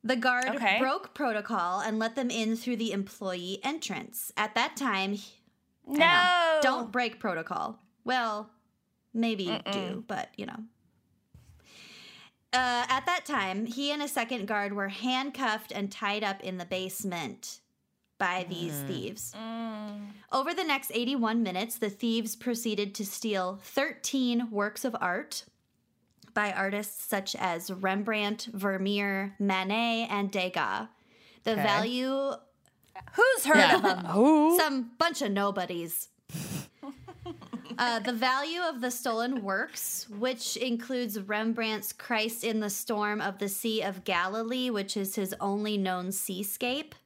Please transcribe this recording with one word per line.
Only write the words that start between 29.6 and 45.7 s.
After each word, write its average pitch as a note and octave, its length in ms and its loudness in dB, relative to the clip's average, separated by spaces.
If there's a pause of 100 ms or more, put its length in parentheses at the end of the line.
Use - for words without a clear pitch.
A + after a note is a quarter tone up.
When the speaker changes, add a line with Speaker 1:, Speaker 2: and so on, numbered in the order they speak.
Speaker 1:
and G3+ 220 0
Degas. F3+ 560 0 (560)
The A3+ 100 0
Speaker 3:
Okay. G#3 100 2
Speaker 1:
value B3 720 2 (800)
Speaker 2:
Who's A#4+ 320 6
heard D4+ 120 8
Speaker 3:
Yeah. F3 200 10
Speaker 2:
of - 60 4
them? F3+ 220 4
Speaker 3:
Who? D4+ 540 8
Speaker 1:
Some C4+ 380 2
bunch E4 240 2
of A#3 100 0
nobodies. F#3 800 -2 (200)
<laughs> - 380 -8 (1120)
Uh, A#3 220 2
the A#3 140 -2
value C4+ 480 0
of D#4 200 -2
the B3 100 -2
stolen A#3+ 520 -2
works, - 680 -4
which A#3+ 480 -4
includes A#3 640 -2
Rembrandt's A3 720 -2
Christ A3+ 500 -2
in A3 160 0
the G#3 100 -2
Storm G#3 520 -2
of F#3+ 180 -4
the G3+ 80 0
Sea A3 340 0
of F#3 220 -4
Galilee, A3+ 680 0
which G3 280 -2
is G3 180 -2
his G3 240 -2
only G#3 380 0